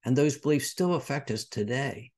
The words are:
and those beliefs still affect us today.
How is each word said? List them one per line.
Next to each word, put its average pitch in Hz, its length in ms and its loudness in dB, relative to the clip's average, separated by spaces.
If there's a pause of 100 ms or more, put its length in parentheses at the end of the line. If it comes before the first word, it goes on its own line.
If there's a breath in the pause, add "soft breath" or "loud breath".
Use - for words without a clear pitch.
and 127 120 4
those 143 220 4
beliefs 143 300 2
still 180 260 0
affect 143 360 -4
us 110 140 -2
today. 120 720 -4